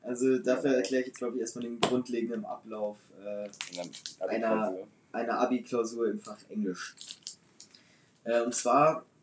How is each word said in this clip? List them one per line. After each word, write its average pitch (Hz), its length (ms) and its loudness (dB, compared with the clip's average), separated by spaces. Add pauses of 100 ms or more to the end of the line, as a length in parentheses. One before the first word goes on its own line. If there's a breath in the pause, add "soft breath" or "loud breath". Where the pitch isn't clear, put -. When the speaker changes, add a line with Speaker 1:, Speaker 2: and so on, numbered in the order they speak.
Speaker 1:
Also 127 360 2
dafür 127 340 4
Speaker 2:
Ja. 127 40 6
Speaker 1:
erkläre 127 240 2
ich 127 80 -4
jetzt, - 100 -14
glaub 120 160 -4
ich, 127 60 -2
erstmal 113 240 -4
den 117 160 -6
grundlegenden 117 640 0
Ablauf, 107 520 -6 (280)
äh, 104 220 -6
Speaker 2:
In 101 40 -12 (240)
der - 540 -8
Speaker 1:
einer, 113 220 0
Speaker 2:
Abi-Klausur. 104 360 0 (240)
Speaker 1:
einer 117 300 -2
Abi-Klausur 117 720 0
im 107 100 -4
Fach 107 180 -14 (100)
Englisch. 95 460 -4 (1300 soft breath)
Äh, 117 200 2
und 123 120 -2
zwar 147 500 6 (180)